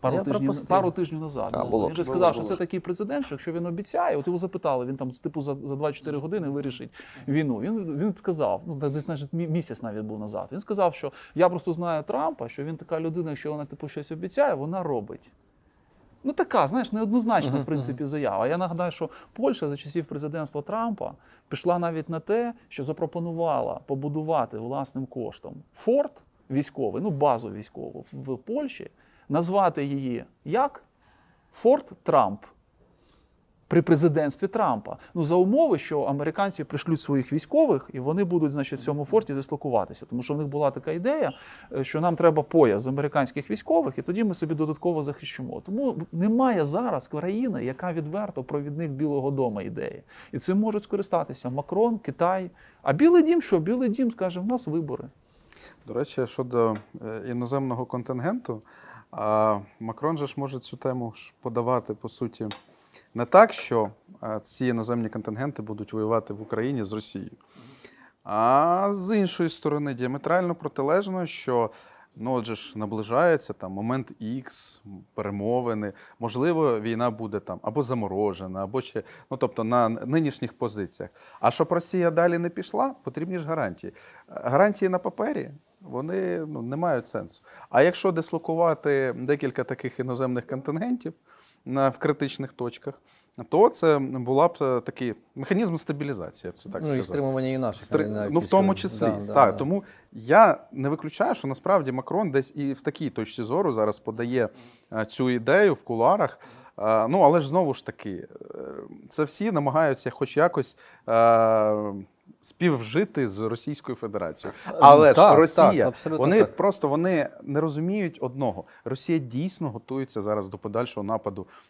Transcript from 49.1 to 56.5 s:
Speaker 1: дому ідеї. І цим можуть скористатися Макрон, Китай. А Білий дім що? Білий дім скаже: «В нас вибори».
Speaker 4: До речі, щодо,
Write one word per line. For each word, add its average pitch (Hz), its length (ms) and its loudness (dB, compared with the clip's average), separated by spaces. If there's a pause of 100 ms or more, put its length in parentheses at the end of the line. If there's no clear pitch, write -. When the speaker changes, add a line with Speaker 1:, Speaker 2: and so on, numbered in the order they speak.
Speaker 1:
дому 123 300 -2
ідеї. - 420 -8 (300)
І - 60 -6
цим 190 200 0
можуть 208 240 0
скористатися 170 680 -4
Макрон, 202 480 0
Китай. 180 520 -2 (320)
А 135 100 4
Білий 320 300 8
дім 320 200 4
що? 190 160 4
Білий 233 300 0
дім 233 220 2
скаже: 180 300 -4
«В 190 60 -4
нас 247 200 -2
вибори». 151 380 -4 (800)
Speaker 4:
До 110 80 -10
речі, 127 320 -2
щодо, 120 500 0 (300)